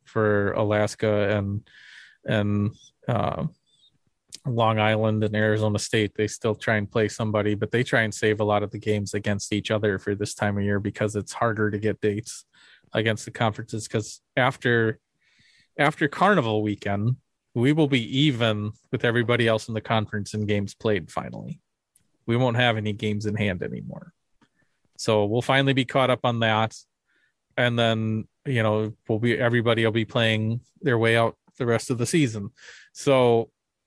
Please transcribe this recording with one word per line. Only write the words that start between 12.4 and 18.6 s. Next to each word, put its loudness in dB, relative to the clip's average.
against -2
the -12
conferences. -4
'Cause -6
after, 2
after 2
Carnival 2
weekend, -2
we 2
will 2
be 0
even 2